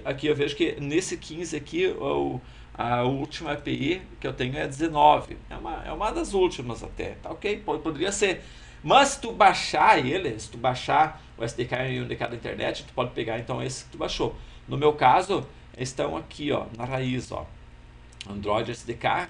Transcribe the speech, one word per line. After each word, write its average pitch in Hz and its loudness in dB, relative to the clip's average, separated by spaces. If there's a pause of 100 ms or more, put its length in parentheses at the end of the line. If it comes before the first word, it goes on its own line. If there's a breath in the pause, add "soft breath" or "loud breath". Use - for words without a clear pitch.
aqui 143 -4
eu 147 4
vejo 143 0
que - 0
nesse 147 -2
quinze 160 -8
aqui, 165 -2
o, 139 -2 (340 loud breath)
a 120 0
última 143 -2
A 147 0
P - -6
I 135 -2 (180)
que - -6
eu 127 -4
tenho 131 -2
é 156 -2
dezenove. 147 4 (120)
É - -12
uma, - -8
é - -8
uma 170 -2
das 330 -4
últimas 135 0
até, 95 -8
tá - -10
ok? 202 -4
Po-, - -4
poderia 160 -2
ser. 196 2 (420 loud breath)
Mas 262 8
se - -6
tu 226 -4
baixar 180 6
ele, 135 0
se - -12
tu - -14
baixar 139 2 (160 loud breath)
o 113 -4
S 117 -4
D - -2
K 127 -2
e 127 -2
o - -4
N 120 -6
D 117 -6
K 117 -4
da 120 -6
internet, 113 -6
tu - -20
pode 123 -2
pegar 113 -4
então 127 -6
esse 131 -6
que - -20
tu - -16
baixou. 160 -2 (320 loud breath)
No 131 -4
meu 147 6
caso, 147 4 (320 loud breath)
estão 143 -4
aqui, - -6
ó, 104 0 (120)
na 117 -6
raiz, 127 -2
ó. - -8 (840)
Android 104 -2
S - -10
D 117 -6
K, 123 0